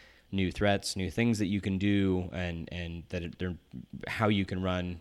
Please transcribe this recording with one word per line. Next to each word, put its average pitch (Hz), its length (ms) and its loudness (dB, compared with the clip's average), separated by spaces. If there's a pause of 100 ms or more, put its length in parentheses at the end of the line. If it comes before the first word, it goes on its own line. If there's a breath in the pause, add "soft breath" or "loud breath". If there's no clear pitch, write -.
(320 loud breath)
new 95 180 2
threats, 101 460 2
new 92 120 -2
things 117 300 2
that 107 80 2
you 98 140 0
can 95 180 0
do, 95 540 4
and, 87 400 -4
and 85 380 -8
that 87 120 -4
it, 85 160 -10
they're, 90 160 -2 (540)
how 110 180 0
you 98 180 4
can 92 160 -4
run 90 400 -2